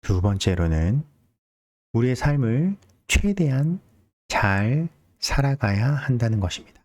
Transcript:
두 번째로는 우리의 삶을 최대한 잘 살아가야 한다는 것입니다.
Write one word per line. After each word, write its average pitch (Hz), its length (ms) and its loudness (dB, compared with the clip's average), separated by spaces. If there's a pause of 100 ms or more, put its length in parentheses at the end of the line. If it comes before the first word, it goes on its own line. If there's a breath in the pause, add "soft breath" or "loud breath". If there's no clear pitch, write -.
두 95 180 0
번째로는 90 840 2 (880)
우리의 123 200 2
삶을 147 600 0 (300)
최대한 170 720 0 (480)
잘 110 600 0 (300)
살아가야 131 760 0
한다는 117 460 -2
것입니다. - 440 -8